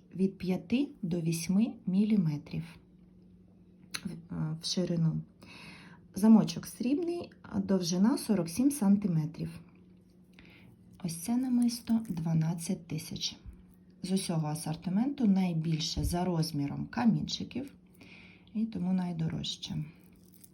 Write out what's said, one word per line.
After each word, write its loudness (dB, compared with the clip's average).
від 0
п'яти -2
до -2
вісьми 0
міліметрів 0
в, -6
е, -4
в -10
ширину. 0
Замочок 6
срібний, -2
довжина 2
сорок 0
сім 2
сантиметрів. 2
Ось -4
це -2
намисто 2
дванадцять 0
тисяч. -8
З -2
усього 0
асортименту -2
найбільше 2
за 0
розміром -2
камінчиків -2
і 0
тому -2
найдорожче. -4